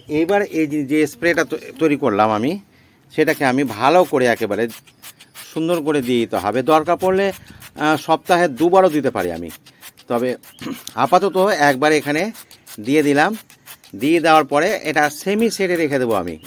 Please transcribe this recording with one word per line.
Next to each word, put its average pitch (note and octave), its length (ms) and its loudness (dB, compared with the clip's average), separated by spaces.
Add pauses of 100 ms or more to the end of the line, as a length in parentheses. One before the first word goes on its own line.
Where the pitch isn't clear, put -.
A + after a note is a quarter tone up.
এইবার E3 340 0
এই D#3+ 260 -2
যে, D3 180 -4
যে D3 220 2
স্প্রেটা E3 360 -2
তৈ-, D3 160 -6 (200)
তৈরি D3 180 2
করলাম A2 320 2
আমি, B2 300 -2 (520)
সেটাকে D3+ 340 0
আমি C3 180 0
ভালো C3 400 2
করে C3 220 0
একেবারে A2 420 0 (840)
সুন্দর E3 280 -2
করে D3 200 0
দিয়ে B2 180 0
দিতে A2 180 -2
হবে। G#2 240 -2
দরকার D#3 360 2
পড়লে, F#3+ 340 0 (440)
আহ, D3+ 220 0
সপ্তাহে E3+ 500 0
দুবারও F3 420 4
দিতে C#3 220 0
পারি F2+ 200 -2
আমি, E2+ 180 -10 (580)
তবে A#2+ 280 -2 (600)
আপাতত F3+ 420 2
একবার D3+ 540 2
এখানে D3+ 400 0 (480)
দিয়ে C#3 240 0
দিলাম। D3+ 340 2 (580)
দিয়ে D3+ 240 0
দেওয়ার D#3 260 4
পরে D#3 380 0
এটা D3 260 0
সেমি G#3 400 -2
শেডে F#3 260 -2
রেখে D3 240 0
দেবো A#2 140 0
আমি, F2 340 -4